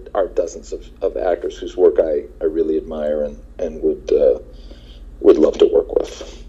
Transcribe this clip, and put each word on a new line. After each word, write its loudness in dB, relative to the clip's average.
are 0
dozens -6
of, -12
of -2
actors -2
whose -10
work 6
I, 0
I -2
really 0
admire -4
and, -6
and -6
would, -2
uh, 4
would 8
love 0
to 6
work 0
with. -6